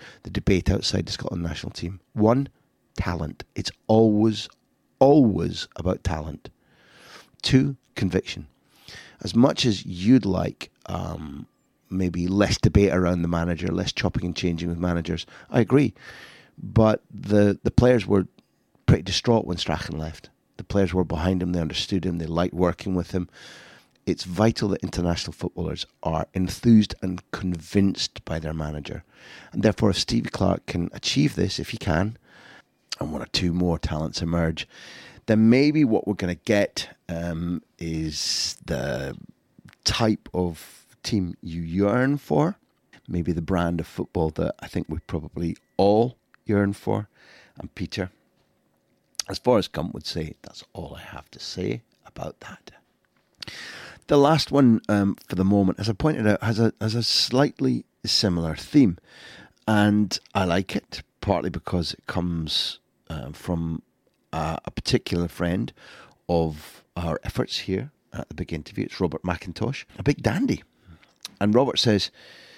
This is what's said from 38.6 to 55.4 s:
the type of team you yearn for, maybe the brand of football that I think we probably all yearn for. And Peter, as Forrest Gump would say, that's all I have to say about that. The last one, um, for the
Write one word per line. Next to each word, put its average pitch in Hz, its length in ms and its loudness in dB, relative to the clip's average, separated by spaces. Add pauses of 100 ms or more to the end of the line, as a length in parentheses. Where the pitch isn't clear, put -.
the 67 500 -4 (680)
type - 500 0
of 87 500 -6 (180)
team 92 380 -4
you 85 220 -8
yearn 101 560 0
for, 151 380 0 (500)
maybe 87 260 -2
the 82 100 -2
brand 87 360 0
of 82 80 -6
football - 440 -4
that 82 300 -4
I - 60 -14
think - 220 -6
we 78 180 -6
probably 82 500 -6 (200)
all 107 400 2 (280)
yearn 101 280 2
for. 104 360 -4 (500)
And - 160 -16
Peter, 90 360 -6 (1160)
as 95 100 -8
Forrest 113 340 2
Gump - 220 -6
would - 120 -14
say, 80 360 -8
that's - 300 -20
all 78 240 -14
I - 60 -18
have - 280 -18
to - 80 -20
say 107 440 -8 (220)
about - 360 -12
that. - 320 -20 (1400)
The 151 100 4
last 143 320 4
one, 127 380 6
um, 101 280 2 (120)
for - 80 -6
the 92 80 2